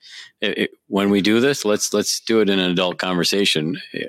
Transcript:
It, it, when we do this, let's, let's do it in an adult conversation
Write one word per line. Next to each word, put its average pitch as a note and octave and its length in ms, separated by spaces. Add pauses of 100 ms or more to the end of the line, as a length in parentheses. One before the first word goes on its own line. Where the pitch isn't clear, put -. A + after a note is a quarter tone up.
(400)
It, G2+ 180
it, G2+ 140 (160)
when G2+ 220
we G2+ 120
do A2 200
this, C3+ 240
let's, G#2 280
let's - 280
do A2+ 180
it G2+ 100
in G2 80
an F#2 140
adult F2 280
conversation F2+ 840 (260)